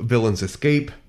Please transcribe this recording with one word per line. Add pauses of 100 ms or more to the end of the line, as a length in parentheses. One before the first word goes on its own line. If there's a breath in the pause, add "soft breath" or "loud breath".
villains
escape, (200)